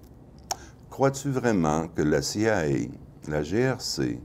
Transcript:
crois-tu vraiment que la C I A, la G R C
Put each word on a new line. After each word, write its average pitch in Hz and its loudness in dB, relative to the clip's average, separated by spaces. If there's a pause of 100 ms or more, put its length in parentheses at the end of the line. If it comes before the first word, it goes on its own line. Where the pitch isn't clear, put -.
(920)
crois-tu 135 0
vraiment 90 2
que - 0
la 76 4
C 104 -4
I 110 2
A, 98 2 (640)
la 76 0
G 107 0
R 113 -4
C 62 -4